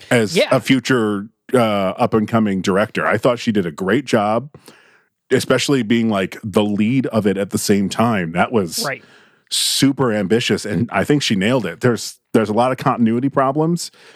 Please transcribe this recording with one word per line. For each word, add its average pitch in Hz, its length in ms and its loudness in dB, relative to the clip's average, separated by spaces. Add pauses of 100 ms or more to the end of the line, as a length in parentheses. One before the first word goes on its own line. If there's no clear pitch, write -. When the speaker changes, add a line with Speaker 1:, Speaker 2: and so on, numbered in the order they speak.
(100)
Speaker 1:
as 120 260 2
Speaker 2:
Yeah. 277 140 2
Speaker 1:
a 131 100 2
future, 113 680 0 (260)
uh, 127 40 6 (380)
up 117 160 0
and 110 140 2
coming 104 340 0
director. 92 460 0
I 87 120 2
thought 120 200 2
she 113 140 -2
did 98 140 0
a 85 40 -6
great 98 340 -2
job, 117 460 0 (800)
especially 127 520 0
being, 113 280 2
like, 95 320 -2
the 107 220 0
lead 107 420 0
of 107 200 0
it 95 120 2
at 98 120 -4
the 104 80 -2
same 101 300 0
time. 104 440 -2
That 90 200 0
was 92 320 -2
Speaker 2:
Right. 131 180 -8 (480)
Speaker 1:
super 135 600 0
ambitious, 107 540 0
and 107 260 -2
I 95 120 0
think 147 180 2
she - 140 -2
nailed 110 300 0
it. 82 140 -10
There's, - 380 -2 (140)
there's 110 160 2
a 107 40 -2
lot 120 200 2
of 131 60 -6
continuity 120 500 0
problems, 147 640 0 (260)